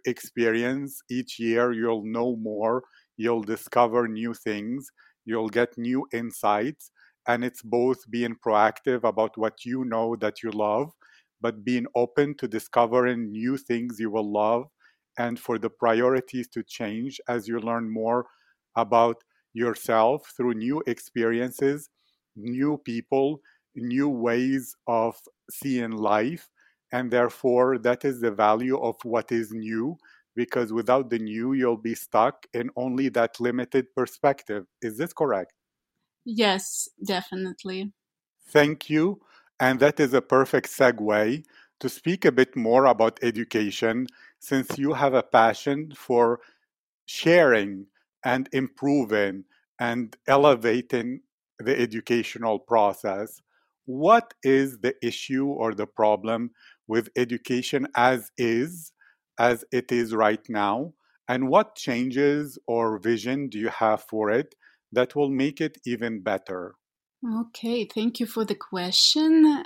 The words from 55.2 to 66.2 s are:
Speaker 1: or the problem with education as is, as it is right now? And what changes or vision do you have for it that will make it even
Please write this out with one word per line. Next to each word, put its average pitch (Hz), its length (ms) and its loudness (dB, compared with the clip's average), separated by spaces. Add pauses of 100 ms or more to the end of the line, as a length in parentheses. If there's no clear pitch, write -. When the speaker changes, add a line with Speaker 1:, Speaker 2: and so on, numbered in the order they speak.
Speaker 1:
or 113 280 -2
the 104 140 -6
problem 110 640 0 (360)
with 110 280 -2
education 123 800 -2
as 123 420 2
is, 127 540 -2 (480)
as 120 320 2
it 123 200 -2
is 117 220 0
right 107 360 2
now? 110 440 -2 (340)
And 127 200 -2
what 208 280 2
changes 135 920 -2
or 113 320 0
vision 120 500 -2
do 107 100 -10
you 110 100 -4
have 110 340 0
for 107 260 -4
it 131 260 -2 (360)
that 123 240 0
will 143 140 0
make 139 320 -2
it 151 240 -6
even 117 360 -6